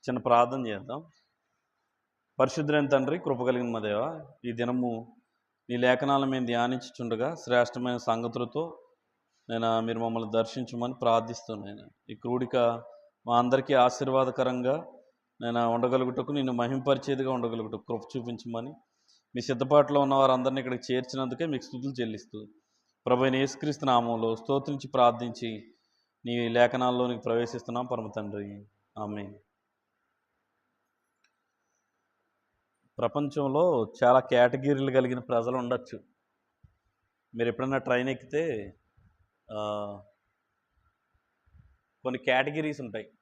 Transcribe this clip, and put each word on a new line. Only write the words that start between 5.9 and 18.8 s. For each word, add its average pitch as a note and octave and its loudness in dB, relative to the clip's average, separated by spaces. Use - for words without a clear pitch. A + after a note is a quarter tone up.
మేము B2+ -2
ధ్యానించుచుండగా A#2+ -2
శ్రేష్టమైన B2 0
సంగతులతో, A#2+ -4
నైనా, A2+ 0
మీరు A2+ -2
మమ్మల్ని A2+ -4
దర్శించమని A#2+ -2
ప్రార్థిస్తున్నాను. A2+ -2
ఈ - -10
కూడిక A#2+ 0
మా A#2+ 4
అందరికీ C3 2
ఆశీర్వాదకరంగా, B2+ 2
నైనా, A#2 0
ఉండగలుగుటకు, B2+ 0
నిన్ను C3+ 0
మహింపరిచేదిగా C3 0
ఉండగలుగుటకు A2+ -4
కృప A2+ -4
చూపించమని, A#2 -8